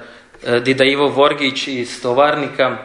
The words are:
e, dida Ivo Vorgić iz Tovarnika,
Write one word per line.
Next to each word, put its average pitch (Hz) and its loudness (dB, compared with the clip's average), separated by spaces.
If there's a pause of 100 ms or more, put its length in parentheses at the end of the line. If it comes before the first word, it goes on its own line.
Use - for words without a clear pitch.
(440)
e, 120 0
dida 131 2
Ivo 139 2
Vorgić 139 0
iz 123 -8
Tovarnika, 135 0